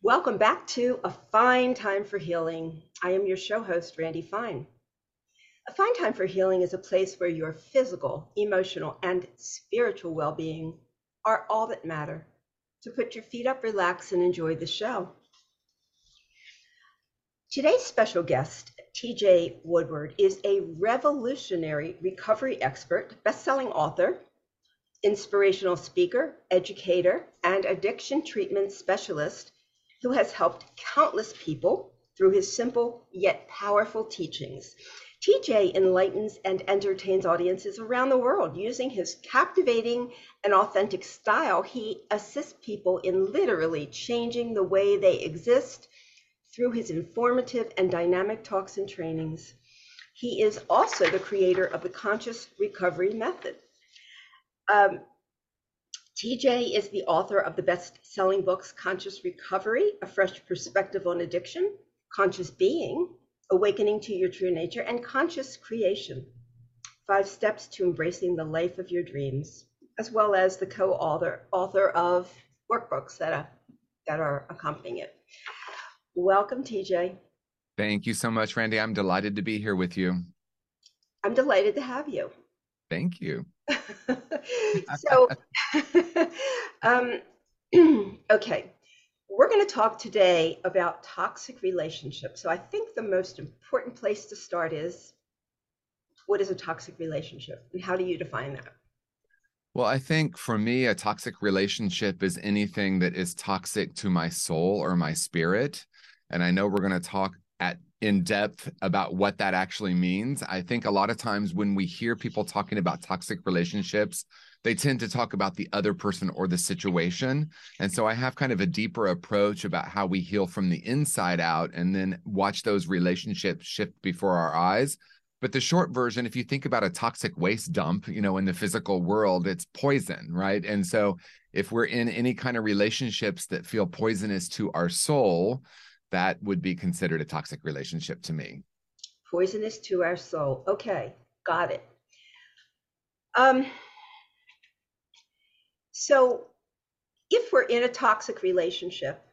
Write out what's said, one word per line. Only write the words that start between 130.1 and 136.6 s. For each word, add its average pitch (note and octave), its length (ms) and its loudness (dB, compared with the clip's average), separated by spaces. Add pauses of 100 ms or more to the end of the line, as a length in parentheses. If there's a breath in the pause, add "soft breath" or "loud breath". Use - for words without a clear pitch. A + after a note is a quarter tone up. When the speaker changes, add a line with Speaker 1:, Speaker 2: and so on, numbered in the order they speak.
Speaker 2:
right? G2 340 0
And G2+ 220 0
so G2+ 320 2 (340 loud breath)
if G2 200 -2
we're A#2 140 2
in A#2 220 0
any A#2+ 240 0
kind B2 240 -4
of A2+ 60 -2
relationships G#2+ 840 0
that - 200 -6
feel G#2+ 200 0
poisonous G2+ 640 -2
to G#2 220 -4
our F2 160 0
soul, A2 760 2 (480 loud breath)
that F#2 280 0
would G2 220 -2